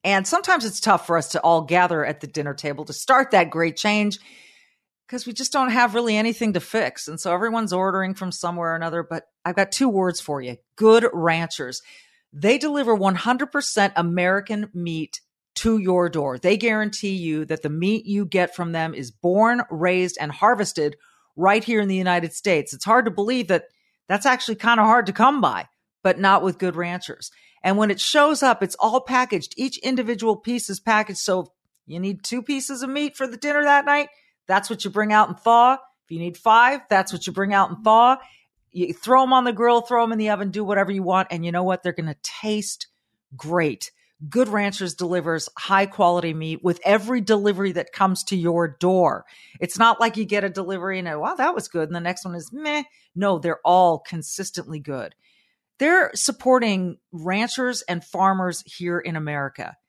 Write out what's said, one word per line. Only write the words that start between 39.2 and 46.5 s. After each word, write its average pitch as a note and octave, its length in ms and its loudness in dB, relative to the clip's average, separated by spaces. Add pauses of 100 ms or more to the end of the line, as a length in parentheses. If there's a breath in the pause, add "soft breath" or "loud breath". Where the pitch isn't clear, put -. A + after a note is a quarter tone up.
'em B3+ 80 2
on B3+ 140 4
the A#3+ 80 0
grill, A#3 260 4
throw A#3+ 240 0
'em A3+ 80 0
in A3+ 60 -4
the G#3+ 120 -2
oven, G3+ 220 -2
do G#3 140 -6
whatever G3 260 0
you F#3+ 120 -4
want. F#3 280 0
And E3+ 140 -6
you E3+ 80 -4
know F3+ 100 0
what? F#3 180 -2
They're F3 120 -4
gonna D#3+ 280 -8
taste - 640 -6 (500)
great. D#3 540 -2 (380)
Good A#3 200 2
Ranchers G3+ 440 -2
delivers E3 540 -4 (100)
high G3 280 2
quality F3 480 2
meat D#3+ 300 -8